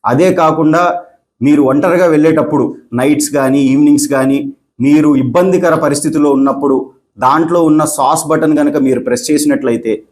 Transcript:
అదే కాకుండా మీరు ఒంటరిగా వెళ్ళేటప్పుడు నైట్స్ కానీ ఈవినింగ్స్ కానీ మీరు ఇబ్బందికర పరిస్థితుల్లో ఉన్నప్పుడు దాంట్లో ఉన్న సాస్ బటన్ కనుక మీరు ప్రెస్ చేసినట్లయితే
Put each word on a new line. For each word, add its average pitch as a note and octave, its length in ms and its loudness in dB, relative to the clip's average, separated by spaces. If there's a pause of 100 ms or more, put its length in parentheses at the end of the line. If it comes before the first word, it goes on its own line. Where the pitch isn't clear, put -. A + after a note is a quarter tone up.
(120)
అదే D#3 160 2 (120)
కాకుండా D#3 420 2 (640)
మీరు D3 160 2 (100)
ఒంటరిగా F3 420 2
వెళ్ళేటప్పుడు D3+ 500 2 (360)
నైట్స్ D3 380 0
కానీ C3+ 220 0 (120)
ఈవినింగ్స్ D3 440 2
కానీ C3+ 240 0 (460)
మీరు D3+ 240 2 (140)
ఇబ్బందికర F3 520 0 (100)
పరిస్థితుల్లో D3 520 -2
ఉన్నప్పుడు C#3 380 0 (500)
దాంట్లో E3 340 0 (100)
ఉన్న D#3 120 2 (140)
సాస్ D3 360 -2
బటన్ D#3 280 0
కనుక D3 180 0 (100)
మీరు B2 200 0
ప్రెస్ A#2+ 220 -4
చేసినట్లయితే C3+ 640 -2 (180)